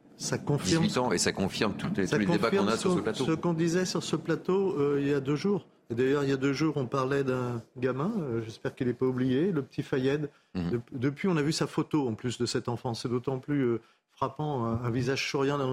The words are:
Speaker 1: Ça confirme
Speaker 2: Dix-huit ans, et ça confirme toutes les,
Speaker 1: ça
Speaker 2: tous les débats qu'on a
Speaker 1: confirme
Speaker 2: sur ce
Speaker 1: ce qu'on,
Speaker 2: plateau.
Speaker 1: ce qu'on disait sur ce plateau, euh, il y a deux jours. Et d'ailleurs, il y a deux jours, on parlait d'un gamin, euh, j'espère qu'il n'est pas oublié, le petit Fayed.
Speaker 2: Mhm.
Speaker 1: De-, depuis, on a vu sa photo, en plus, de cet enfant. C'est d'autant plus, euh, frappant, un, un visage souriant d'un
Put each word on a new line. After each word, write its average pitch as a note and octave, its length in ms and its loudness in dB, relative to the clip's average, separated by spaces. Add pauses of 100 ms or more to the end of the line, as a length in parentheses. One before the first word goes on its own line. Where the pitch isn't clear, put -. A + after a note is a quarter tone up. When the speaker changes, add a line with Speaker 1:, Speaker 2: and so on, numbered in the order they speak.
(200)
Speaker 1:
Ça - 180 -4
confirme D3 460 2
Speaker 2:
Dix-huit G3+ 160 2
ans, B2 120 2
et F2 60 2
ça G#2 140 2
confirme G2 440 0
toutes - 220 -4
les, F#2+ 80 2
Speaker 1:
ça F2 120 2
Speaker 2:
tous - 20 4
les G2+ 80 2
débats G2+ 240 2
qu'on G2+ 160 2
a A2+ 60 2
Speaker 1:
confirme - 40 0
Speaker 2:
sur F#3 140 0
ce - 20 4
Speaker 1:
ce - 40 2
qu'on, - 40 0
Speaker 2:
plateau. A2 240 -2
Speaker 1:
ce E3 60 2
qu'on E3+ 220 0
disait E3+ 320 2
sur - 180 -2
ce - 120 -4
plateau, E3+ 640 0
euh, C#3+ 220 2
il C#3+ 60 0
y C#3+ 80 2
a C#3+ 40 2
deux C#3 160 -2
jours. G3 300 0 (240)
Et A#2 60 -4
d'ailleurs, C3+ 280 4
il C3+ 60 2
y C#3 40 2
a C3+ 40 2
deux C3+ 160 2
jours, D3+ 240 0
on C3+ 80 0
parlait C#3 380 0
d'un B2 400 -2 (120)
gamin, C3 440 -2
euh, A#2 240 -2
j'espère A2+ 320 -8
qu'il C3 100 -2
n'est B2 80 0
pas C3 140 0
oublié, B2+ 440 2
le D3 120 0
petit - 180 -8
Fayed. C#3+ 480 0 (240)
Speaker 2:
Mhm. F2 160 -2
Speaker 1:
De-, A#2+ 120 0 (100)
depuis, C#3 360 -2
on F3 100 4
a D3 40 2
vu D3 100 2
sa D#3 140 0
photo, D3+ 420 0
en A2 60 0
plus, A#2+ 240 -4
de A#2+ 80 0
cet B2 240 -2
enfant. A#2+ 240 -4
C'est A#2+ 160 -6
d'autant B2+ 300 -2
plus, C#3+ 240 -2
euh, A#2 180 0 (300)
frappant, C3+ 520 -4
un, A#2 220 -2
un B2 40 -2
visage B2+ 400 -2
souriant C#3+ 280 0
d'un C3+ 160 0